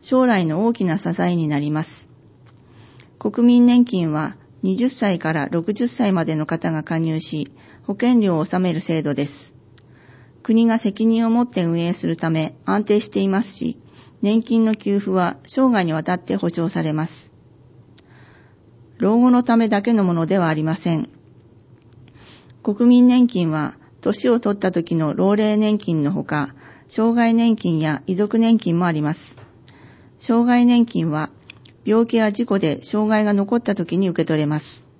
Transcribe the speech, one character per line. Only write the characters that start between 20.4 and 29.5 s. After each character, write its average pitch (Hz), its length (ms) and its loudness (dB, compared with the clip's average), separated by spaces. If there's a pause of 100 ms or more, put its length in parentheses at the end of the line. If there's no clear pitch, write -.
あ 156 60 0
り 156 100 -2
ま 160 120 -2
せ 165 200 -2
ん。 131 140 -4 (1500)
国 226 260 0
民 247 200 8
年 247 180 6
金 175 240 0
は、 156 260 -4 (260)
年 - 280 -2
を 233 100 4
取 202 160 -2
っ 202 40 -14
た 185 120 -2
時 170 240 -2
の 156 200 -2
老 196 200 2
齢 214 220 0
年 214 220 0
金 160 240 -2
の 143 80 0
ほ 147 120 -4
か、 143 300 -4 (340)
障 233 280 0
害 233 180 2
年 226 220 2
金 170 240 -2
や 156 260 -2
遺 190 100 -2
族 208 220 -2
年 226 220 4
金 170 180 -2
も 180 80 0
あ 170 60 0
り 151 100 -2
ま 151 120 -2
す。 - 260 -14 (800)